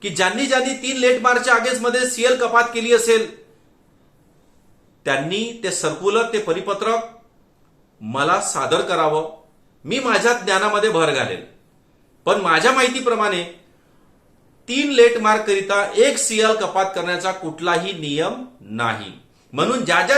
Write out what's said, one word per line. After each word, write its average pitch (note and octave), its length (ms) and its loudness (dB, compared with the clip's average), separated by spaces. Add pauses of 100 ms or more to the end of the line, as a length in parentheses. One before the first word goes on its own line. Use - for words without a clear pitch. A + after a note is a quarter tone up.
की G3+ 80 -6
ज्यांनी F#3+ 360 0
ज्यांनी B3+ 280 0
तीन C4 240 -6
लेट B3 240 4
मार्कच्या B3 320 2
अगेन्स्टमध्ये B3 560 0
सीएल B3 300 2
कपात A#3 240 4
केली A#3 300 0
असेल A3+ 360 2 (1800)
त्यांनी F3+ 580 -4
ते F#3 80 -2
सर्क्युलर, G3+ 640 -2
ते G#3+ 60 -2
परिपत्रक G3+ 680 -2 (920)
मला C#3 400 0
सादर D#3+ 400 -2
करावं, D#3+ 560 -2 (480)
मी G#3+ 140 -2
माझ्या A#3+ 340 2
ज्ञानामध्ये G3+ 560 0
भर D#3+ 240 2
घालेल. G#2+ 300 -4 (800)
पण F#3+ 160 2
माझ्या F3 300 2
माहितीप्रमाणे A#3+ 720 0 (1300)
तीन C#4+ 220 0
लेट A#3 260 6
मार्ककरिता G3+ 800 0
एक A#3+ 220 4
सीएल A3 380 0
कपात F#3+ 300 -2 (100)
करण्याचा F3+ 360 -4
कुठलाही F3 600 -4
नियम E3+ 540 -4 (160)
नाही. G#2+ 500 -6 (420)
म्हणून G3 320 -2
ज्या E3+ 220 2
ज्या C4+ 100 4